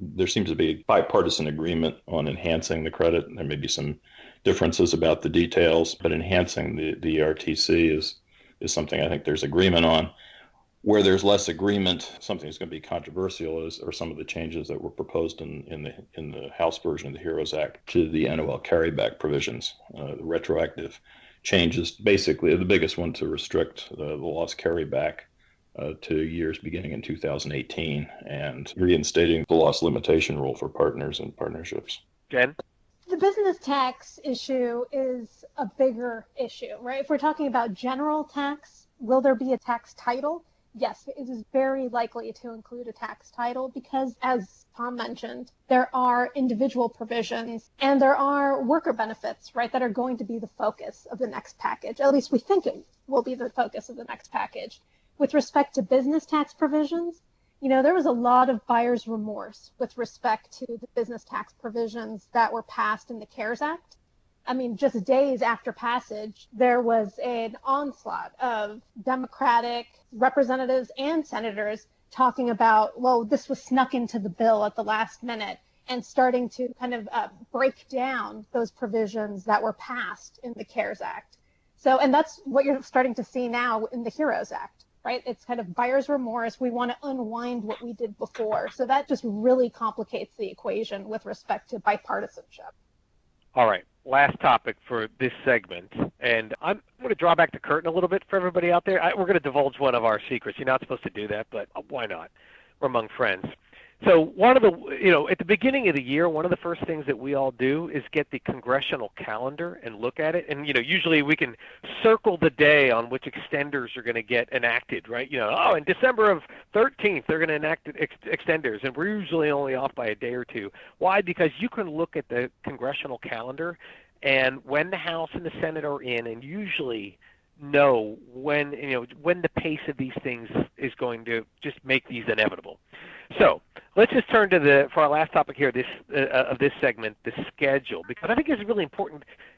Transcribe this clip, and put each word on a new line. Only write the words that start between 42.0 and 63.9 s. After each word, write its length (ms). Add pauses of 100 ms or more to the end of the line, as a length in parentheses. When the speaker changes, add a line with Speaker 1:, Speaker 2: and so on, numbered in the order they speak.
Speaker 3:
to 160
include 380
a 40
tax 380
title 400
because, 540
as 420 (100)
Tom 200
mentioned, 560 (160)
there 260
are 400
individual 560
provisions 800 (100)
and 220
there 140
are 480
worker 280
benefits, 640
right, 160
that 120
are 60
going 280
to 60
be 160
the 180
focus 540
of 80
the 80
next 320
package. 420
At 100
least 200
we 80
think 260
it 180 (220)
will 180
be 120
the 160
focus 360
of 100
the 80
next 260
package. 500 (380)
With 160
respect 400
to 80
business 420
tax 300
provisions, 640 (400)
you 80
know, 120
there 120
was 120
a 60
lot 380
of 180
buyer's 400
remorse 720
with 180
respect 640
to 80
the 260
business 300
tax 300
provisions 800
that 180
were 120
passed 460
in 80
the 80
cares 360
Act. 340 (500)